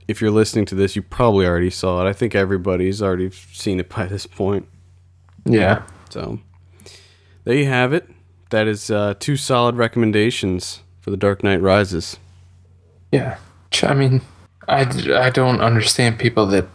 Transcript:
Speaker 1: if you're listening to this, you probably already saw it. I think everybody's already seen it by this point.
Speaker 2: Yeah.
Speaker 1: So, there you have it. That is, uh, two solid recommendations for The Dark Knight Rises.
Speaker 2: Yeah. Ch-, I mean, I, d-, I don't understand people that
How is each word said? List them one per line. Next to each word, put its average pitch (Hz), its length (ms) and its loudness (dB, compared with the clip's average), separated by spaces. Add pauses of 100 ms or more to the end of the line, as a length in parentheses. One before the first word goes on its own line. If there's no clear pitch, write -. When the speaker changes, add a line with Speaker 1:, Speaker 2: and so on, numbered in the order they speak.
Speaker 1:
if - 140 -4
you're 110 100 2
listening 107 340 2
to 98 100 -8
this, 95 200 0
you 104 60 -4
probably 101 440 2
already 87 260 2
saw 92 340 -2
it. 95 40 2
I 101 40 -4
think 107 220 -4
everybody's 95 640 0
already 92 300 -2
seen - 480 -6
it 90 100 -8
by 110 160 -6
this 95 220 -8
point. 98 400 -4 (800)
Speaker 2:
Yeah. 107 380 2 (260)
Speaker 1:
So, 107 300 -10 (1040)
there 117 120 -2
you 143 100 2
have 127 280 0
it. 160 140 -2 (440)
That 107 160 2
is, 107 240 -4
uh, 104 280 0
two 147 160 -4
solid 120 400 0
recommendations 110 1080 0 (200)
for - 100 -10
The 98 60 -4
Dark 101 260 0
Knight 98 180 2
Rises. 95 560 2 (920)
Speaker 2:
Yeah. 127 260 -2 (340)
Ch-, - 120 0
I - 100 2
mean, 131 280 2 (460)
I, 135 180 2
d-, 131 280 -2
I 127 160 4
don't 127 320 2
understand 113 580 2
people 113 280 2
that 98 280 0